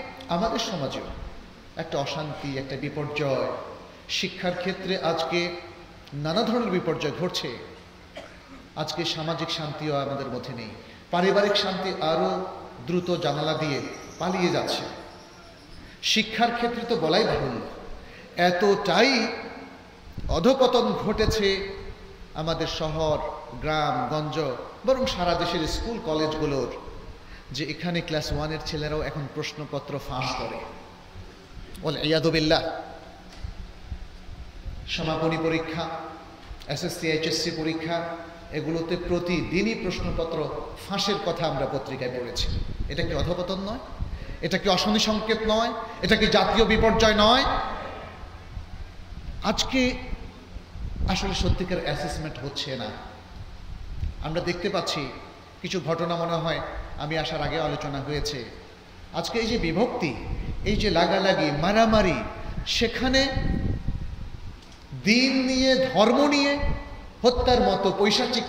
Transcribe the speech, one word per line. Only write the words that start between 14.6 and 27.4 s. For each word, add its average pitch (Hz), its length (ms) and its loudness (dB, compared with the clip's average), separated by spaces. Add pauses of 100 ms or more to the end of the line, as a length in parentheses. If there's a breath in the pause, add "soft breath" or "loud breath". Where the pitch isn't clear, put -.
শিক্ষার 226 520 2
ক্ষেত্রে 233 340 0
তো 233 60 2
বলাই 160 280 4
বাহুল্য, 135 380 0 (800 loud breath)
এতটাই 202 840 6 (1040)
অধপতন 233 640 6 (120)
ঘটেছে 202 680 2 (600)
আমাদের 160 340 -2
শহর, 156 500 0 (440)
গ্রাম, 147 540 0
গঞ্জ, 151 240 -2 (460)
বরং 233 200 4
সারা 175 300 2
দেশের 170 320 0
স্কুল 220 380 -2
কলেজগুলোর, 151 680 0 (760 loud breath)